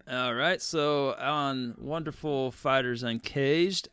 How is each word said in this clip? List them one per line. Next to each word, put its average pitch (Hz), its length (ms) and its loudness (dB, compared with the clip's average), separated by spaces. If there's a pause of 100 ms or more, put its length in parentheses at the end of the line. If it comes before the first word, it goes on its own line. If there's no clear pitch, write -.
All 127 240 -2
right. 156 280 2
So 147 540 2
on 135 640 -2
wonderful 147 720 -2
Fighters 123 520 0
Uncaged, 143 880 2